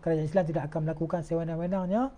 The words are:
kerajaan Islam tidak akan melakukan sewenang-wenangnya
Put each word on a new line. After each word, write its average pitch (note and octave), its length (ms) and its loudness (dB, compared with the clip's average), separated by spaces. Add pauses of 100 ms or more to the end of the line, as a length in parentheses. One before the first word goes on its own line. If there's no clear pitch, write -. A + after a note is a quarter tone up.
kerajaan D#3+ 240 2
Islam F#3 160 4
tidak D3+ 240 0
akan D#3+ 120 -2 (100)
melakukan D#3+ 340 -2
sewenang-wenangnya F3+ 920 0